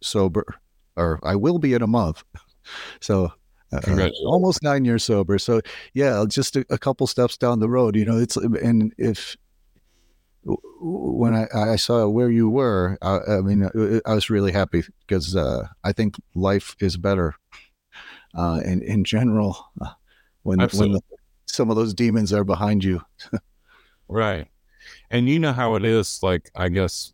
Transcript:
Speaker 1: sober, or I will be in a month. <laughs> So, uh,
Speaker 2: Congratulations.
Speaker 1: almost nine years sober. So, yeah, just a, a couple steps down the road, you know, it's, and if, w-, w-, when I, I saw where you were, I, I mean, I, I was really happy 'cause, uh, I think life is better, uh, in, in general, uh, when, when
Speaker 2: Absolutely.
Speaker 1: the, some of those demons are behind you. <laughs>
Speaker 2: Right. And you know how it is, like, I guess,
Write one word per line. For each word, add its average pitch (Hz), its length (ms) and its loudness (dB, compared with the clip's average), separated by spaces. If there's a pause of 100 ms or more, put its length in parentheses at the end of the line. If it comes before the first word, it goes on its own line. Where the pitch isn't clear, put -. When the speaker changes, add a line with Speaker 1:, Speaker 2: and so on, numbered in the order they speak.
Speaker 1:
sober, 95 420 0 (520)
or 82 260 0
I 92 140 -2
will 175 220 2
be 139 160 2
in 120 80 2
a 113 40 0
month. 107 360 0 (120)
<laughs> - 60 -18 (600)
So, 95 300 0 (420)
uh, 71 100 -4
Speaker 2:
Congratulations. 92 440 0
Speaker 1:
almost 180 360 2
nine 139 240 2
years 117 180 2
sober. 101 340 2
So, 113 220 2 (320)
yeah, 127 340 2
just 135 300 -2
a, 131 140 0
a 127 80 -2
couple 135 280 -2
steps - 300 0
down 120 240 0
the 110 80 2
road, 120 280 2
you 107 100 2
know, 113 120 2
it's, 117 200 0
and 110 580 2
if, - 400 -4 (1080)
w-, - 120 -4 (240)
w-, 170 320 -6
when 117 220 0
I, 110 200 0
I 110 220 0
saw 113 320 2
where 120 220 2
you 117 180 4
were, 107 540 0
I, 95 160 0
I 101 240 0
mean, 98 240 2
I, 110 340 0 (100)
I 110 40 4
was 104 160 0
really 98 220 2
happy 90 300 0 (260)
'cause, 90 280 -2
uh, 64 300 -2 (180)
I 101 80 -2
think 104 220 -2 (200)
life 98 460 0
is 90 160 0
better, 87 380 -2 (1000)
uh, 82 300 -2
in, 92 180 -2
in 104 220 0
general, 107 540 0 (240)
uh, - 80 -10 (540)
when, 92 160 2
when - 40 4
Speaker 2:
Absolutely. 101 360 2 (100)
Speaker 1:
the, - 60 -20 (300)
some 117 220 -2
of 110 80 2
those 110 160 0
demons 107 400 0
are 104 120 2
behind 98 400 0
you. 92 180 0 (300)
<laughs> 113 60 -4 (720)
Speaker 2:
Right. 101 400 -2 (640)
And 120 180 2
you 156 100 2
know 156 140 2
how 120 220 0
it 101 100 0
is, 113 380 0
like, 92 320 -2
I 90 160 -2
guess, 90 440 -2